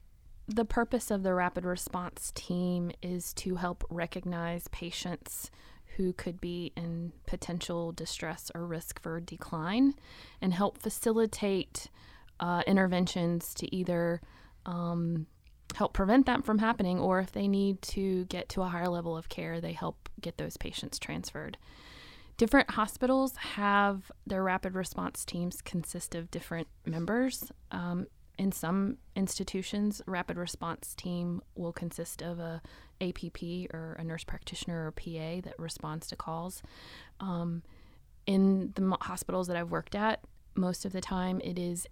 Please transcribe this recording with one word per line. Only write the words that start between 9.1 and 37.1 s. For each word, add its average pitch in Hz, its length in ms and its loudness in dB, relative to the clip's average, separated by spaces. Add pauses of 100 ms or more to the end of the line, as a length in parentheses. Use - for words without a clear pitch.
decline 175 720 2 (460)
and 185 140 4
help 196 240 4
facilitate, 220 1120 2 (520)
uh, 175 260 2
interventions 180 880 6
to - 200 -4
either, 175 480 2 (420)
um, 170 600 0 (500)
help - 160 2
prevent 226 340 8
that - 180 4
from 214 140 4
happening, 208 400 4
or 185 200 4
if 190 140 -2
they 202 160 0
need 196 320 4
to 190 460 0
get 180 220 -6
to 190 140 0
a 185 60 0
higher 175 200 0
level 170 280 -2
of 165 120 -8
care, 165 320 -4
they 165 120 -4
help 165 360 -6 (120)
get - 180 -6
those 156 180 -6
patients - 420 -6
transferred. - 580 -8 (840)
Different 226 340 8
hospitals 262 640 2
have 202 760 2 (160)
their 190 160 0
rapid 185 320 0
response 180 500 -4
teams 175 380 -4
consist - 520 -4
of 170 160 -6
different 170 380 -4 (180)
members. 202 640 0 (200)
Um, 180 360 -2 (320)
in 190 120 4
some 196 460 0 (180)
institutions, 202 920 0
rapid 180 300 -2
response - 580 -6
team 175 480 -2 (120)
will 170 180 -4
consist - 500 -6
of 170 160 -6
a 165 220 -6 (400)
A 180 120 0
P - 180 -8
P 180 420 -6
or 160 260 -8
a 165 60 -6
nurse 165 200 -6
practitioner - 600 -4
or 156 60 -4
P 165 260 -6
A 165 240 -4
that 180 160 -10
responds 160 500 -6
to 175 80 -8
calls. 165 460 -6 (580)